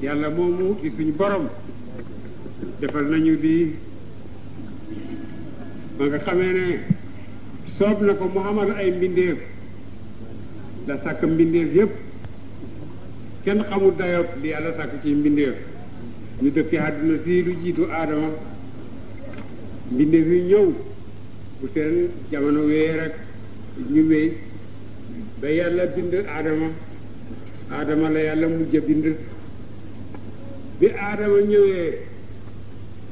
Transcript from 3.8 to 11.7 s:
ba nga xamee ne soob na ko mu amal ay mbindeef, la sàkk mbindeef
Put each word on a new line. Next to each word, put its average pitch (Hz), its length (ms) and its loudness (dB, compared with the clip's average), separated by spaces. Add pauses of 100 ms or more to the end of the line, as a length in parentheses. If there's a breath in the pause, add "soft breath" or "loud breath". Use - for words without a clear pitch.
ba 139 80 2
nga 143 140 2
xamee 185 340 2
ne 180 260 2 (1000)
soob 202 240 4
na 202 120 6
ko 185 140 0
mu 185 120 0
amal 208 360 2
ay 196 160 2
mbindeef, 180 460 2 (1500)
la 143 160 -2
sàkk - 200 -2
mbindeef 165 520 4